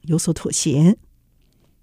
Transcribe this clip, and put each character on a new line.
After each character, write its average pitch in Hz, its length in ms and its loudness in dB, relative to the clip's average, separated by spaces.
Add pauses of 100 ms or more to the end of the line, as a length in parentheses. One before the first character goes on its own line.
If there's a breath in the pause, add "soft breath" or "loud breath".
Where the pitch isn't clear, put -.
有 160 160 -2
所 165 160 -2
妥 - 180 -8
协。 160 460 2 (840)